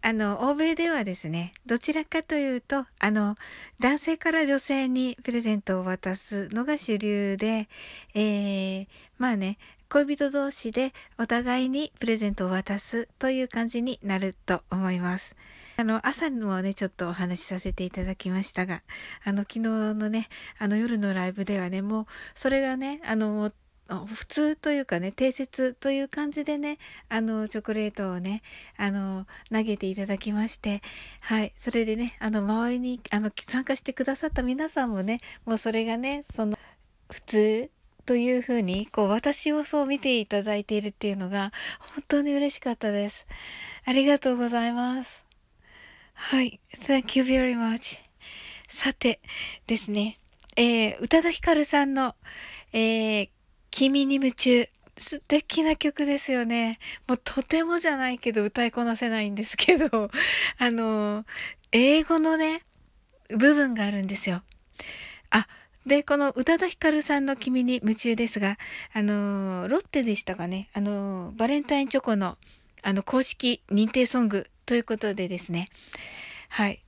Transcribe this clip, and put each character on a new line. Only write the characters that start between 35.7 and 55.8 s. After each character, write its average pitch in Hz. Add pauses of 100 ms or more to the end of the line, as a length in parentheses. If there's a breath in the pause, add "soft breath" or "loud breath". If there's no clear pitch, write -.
れ 226
が 226
ね、 277 (100)
そ 220
の、 208 (540 loud breath)
普 -
通 220 (360)
と 247
い 247
う 247
ふ 247
う 233
に、 190
こ 208
う、 -
私 285
を 302
そ 294
う 269
見 277
て 262
い 208
た 202
だ 214
い 208
て 220
い 208
る 208
っ -
て -
い 202
う -
の 185
が、 202 (440 loud breath)
本 285
当 285
に 285
嬉 285
し -
か 247
っ 226
た 214
で 202
す。 - (580 loud breath)
あ 254
り 269
が 285
と 254
う -
ご 240
ざ 233
い 233
ま 247
す。 - (880 loud breath)
は -
い。 - (140)
Thank -
you 262
very 254
much. 226 (600 loud breath)
さ -
て - (460 loud breath)
で 226
す -
ね、 208 (380)
え 233
ー、 -
宇 -
多 320
田 339
ヒ -
カ 339
ル 302
さ 285
ん 277
の、 269 (580 loud breath)
え 226 (440)
ー、 196 (400)
君 269
に 277
夢 269
中。 247 (280)
素 -
敵 -
な 311
曲 302